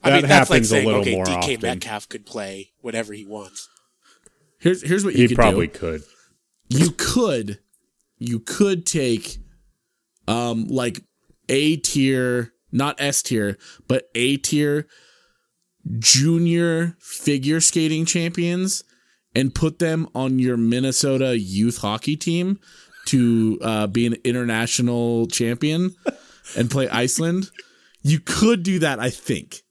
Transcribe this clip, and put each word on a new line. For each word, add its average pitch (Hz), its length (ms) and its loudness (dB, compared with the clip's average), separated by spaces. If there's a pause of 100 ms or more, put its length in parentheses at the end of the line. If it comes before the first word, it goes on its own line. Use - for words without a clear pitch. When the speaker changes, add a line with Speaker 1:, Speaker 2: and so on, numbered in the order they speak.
Speaker 1:
that 165 80 4
Speaker 2:
I 175 80 6
mean, 139 80 -2
that's 139 220 6
like 170 80 6
Speaker 1:
happens 113 100 2
a - 20 2
Speaker 2:
saying, 110 160 4
Speaker 1:
little 104 140 2
Speaker 2:
"Okay, 101 160 0
Speaker 1:
more 92 80 -2
Speaker 2:
D 92 80 0
K 87 60 -2 (180)
Speaker 1:
often. 110 60 -8
Speaker 2:
Metcalf 113 460 -6
could - 160 -16
play 98 460 -10 (100)
whatever 113 320 -8
he 104 140 -14
wants." 101 420 -16 (920)
Speaker 3:
Here's, 180 220 0
here's 190 220 -2
what 196 100 -2
you 135 80 6
Speaker 1:
He 120 60 6
Speaker 3:
could 120 80 0
Speaker 1:
probably 95 300 4
Speaker 3:
do. - 120 -12
Speaker 1:
could. 80 240 -6 (680)
Speaker 3:
You 143 260 4
could, 123 640 -2 (600)
you 117 220 -4
could 185 460 0
take, 123 500 -2 (920)
um, 117 420 -2
like, 123 320 -4 (500)
A 151 260 2
tier, 127 800 0 (180)
not 139 260 0
S 139 240 0
tier, 104 360 -2 (280)
but - 280 0
A 127 240 2
tier 147 480 0 (1120)
junior 170 1040 2
figure 147 600 0
skating 160 460 2
champions 170 800 -2 (500)
and 131 200 0
put 160 240 0
them 160 360 0
on 131 240 0
your 127 180 2
Minnesota 127 840 0
youth 104 400 0
hockey 110 380 -4
team 180 420 -2 (480)
to, 117 560 2
uh, 107 240 -2
be 113 200 0
an 117 80 0 (100)
international 120 1000 0
champion 151 680 -2 (640)
and 117 140 0
play 135 180 0
Iceland. 165 640 -2 (520)
You 151 180 2
could 220 420 2
do 185 160 0
that, 147 220 0
I 127 100 0
think. - 600 -8